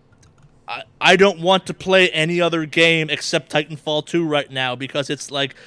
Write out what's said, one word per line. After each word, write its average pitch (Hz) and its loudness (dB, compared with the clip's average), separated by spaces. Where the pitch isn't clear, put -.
I, - -10
I 175 6
don't 185 2
want 180 2
to 180 -8
play 185 2
any 160 0
other 165 0
game 160 2
except 151 -4
Titanfall 151 -4
two 170 -2
right 147 -2
now, 127 -4
because 135 -6
it's - -8
like, 139 -4